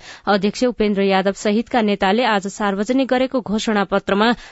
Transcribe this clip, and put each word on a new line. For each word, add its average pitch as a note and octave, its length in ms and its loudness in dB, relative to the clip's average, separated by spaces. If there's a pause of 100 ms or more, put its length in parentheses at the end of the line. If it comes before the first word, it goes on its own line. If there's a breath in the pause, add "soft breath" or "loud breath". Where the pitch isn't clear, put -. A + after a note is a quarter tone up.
(260 loud breath)
अध्यक्ष G3+ 380 0
उपेन्द्र G#3+ 380 0
यादव F#3+ 300 2
सहितका A3 500 0
नेताले G3+ 420 2
आज G3+ 240 0
सार्वजनिक G#3+ 600 -2
गरेको B3+ 340 0
घोषणा G#3 420 -2
पत्रमा G3+ 480 0 (200 loud breath)